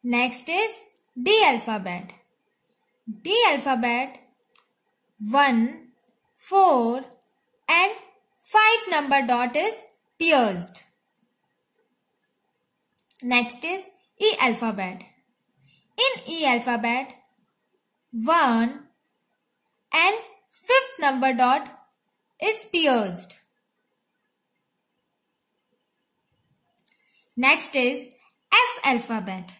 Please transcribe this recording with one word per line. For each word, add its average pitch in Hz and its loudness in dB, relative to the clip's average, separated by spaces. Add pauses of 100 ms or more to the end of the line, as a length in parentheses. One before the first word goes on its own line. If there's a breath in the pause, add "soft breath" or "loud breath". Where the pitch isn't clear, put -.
Next 240 -2
is 403 -2 (500)
D 415 4
alphabet. 190 -4 (1080)
D 359 -4 (140)
alphabet, 254 -2 (1000)
one, 240 0 (460)
four, 269 2 (680)
and 370 2 (500)
five 440 2
number 277 0
dot 247 -2
is 392 0 (460)
pierced. 240 0 (2500)
Next 247 -2
is 370 -6 (300)
E 415 4
alphabet. 208 -4 (920 soft breath)
In 508 0
E 320 -4
alphabet, 240 -2 (1000)
one 240 0 (1080)
and 359 2 (360)
fifth - 0
number 269 0
dot 247 0 (720)
is 427 -2
pierced. 233 0 (4000 soft breath)
Next 277 0
is 262 -2 (460 soft breath)
F 480 2
alphabet. 214 -4